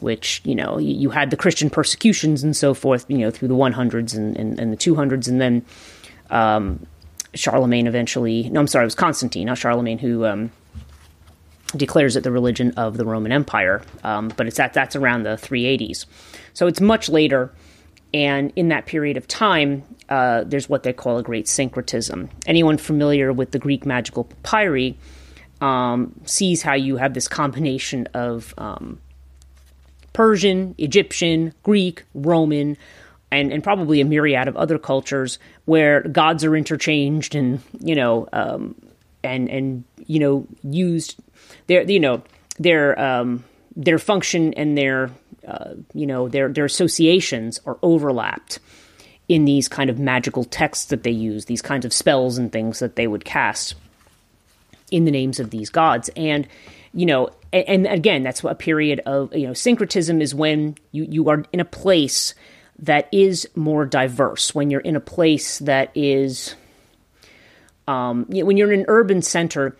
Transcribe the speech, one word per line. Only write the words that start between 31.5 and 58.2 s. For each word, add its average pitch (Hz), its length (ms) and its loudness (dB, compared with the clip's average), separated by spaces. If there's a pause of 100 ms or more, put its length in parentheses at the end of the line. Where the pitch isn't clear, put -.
Greek, 190 400 2 (120)
Roman, 147 640 2 (540)
and, 139 220 0
and 147 100 -4
probably 165 380 2
a 139 40 4
myriad 147 440 2
of - 80 -6
other 160 200 0
cultures 135 600 -4 (280)
where 151 340 6
gods 160 420 2
are 156 140 4
interchanged 151 800 0
and, 131 260 0 (160)
you 160 160 -2
know, 120 380 2
um, 107 420 -4 (480)
and, 127 260 -2
and, 135 360 -6 (220)
you 156 120 -2
know, 139 280 2 (180)
used, 165 500 -2 (540)
their, 180 140 6
you 190 180 2
know, 127 220 2 (360)
their, 151 400 4
um, 123 460 -2 (320)
their 156 240 2
function 175 540 0
and 147 220 0
their, 131 360 0 (340)
uh, - 280 -12 (200)
you 147 120 -4
know, 127 220 -2
their, 135 200 0
their 143 160 -2
associations 160 1000 2
are - 180 -8
overlapped 147 760 0 (720)
in 156 160 6
these 139 240 4
kind 135 220 -2
of 120 100 -4
magical 127 420 0
texts - 440 -4
that 123 180 -4
they 120 80 0
use, 110 320 -4
these 117 180 -6
kinds 139 220 -4
of 131 80 -6
spells 127 440 2
and 120 140 -2
things 113 300 -4
that 123 160 -4
they 117 100 0
would 107 180 -4
cast - 520 -2 (1120)
in 165 140 4
the 156 80 4
names 131 260 -2
of 117 120 -6
these 107 200 -8
gods. 147 460 2
And, 147 320 -2 (440)
you 175 140 -2
know, 131 240 2 (220)
A-, 185 160 2
and 190 180 4
again, 160 360 2